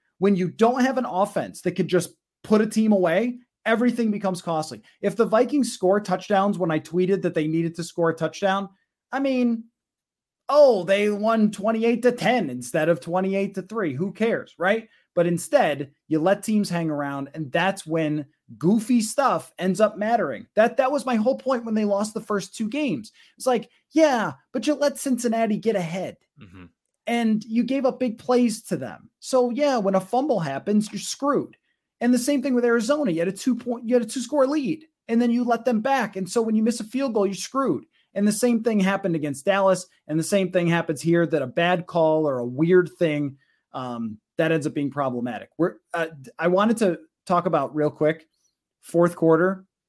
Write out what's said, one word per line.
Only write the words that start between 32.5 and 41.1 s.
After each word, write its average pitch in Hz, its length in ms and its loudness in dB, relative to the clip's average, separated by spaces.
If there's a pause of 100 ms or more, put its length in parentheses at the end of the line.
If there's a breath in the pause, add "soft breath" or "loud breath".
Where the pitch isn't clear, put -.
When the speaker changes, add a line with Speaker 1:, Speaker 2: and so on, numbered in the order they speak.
Speaker 1:
with 240 100 2
Arizona. 233 460 0
You 160 80 -2
had 175 80 0
a 190 60 -4
two 240 220 0
point, 240 320 -8
you 247 80 2
had 240 80 4
a 226 60 -8
two 262 120 -6
score 269 260 0
lead, 269 380 -4 (240)
and 233 120 2
then 240 100 2
you 240 120 0
let 233 220 0
them 226 160 0
back. 262 340 -2
And 185 140 -6
so 233 120 0
when 220 140 0
you 220 80 2
miss 220 160 0
a 214 60 -8
field 262 280 -4
goal, 208 120 2
you're 190 100 -4
screwed. 240 500 -2 (300)
And 202 120 2
the 208 40 4
same 226 320 0
thing 220 160 0
happened 190 360 0
against 143 300 -6
Dallas. 190 400 2 (220)
And 156 120 -2
the 160 40 -2
same 190 280 0
thing 175 160 2
happens 165 340 0
here, 170 260 2